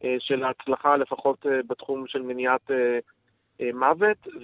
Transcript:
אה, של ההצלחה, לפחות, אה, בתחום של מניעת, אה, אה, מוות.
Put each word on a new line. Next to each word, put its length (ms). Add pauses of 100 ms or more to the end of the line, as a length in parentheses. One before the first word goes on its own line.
אה, 140
של 260
ההצלחה, 520
לפחות, 500
אה, 220
בתחום 380
של 160
מניעת, 480
אה, 280 (600)
אה, 140
מוות. 540 (160)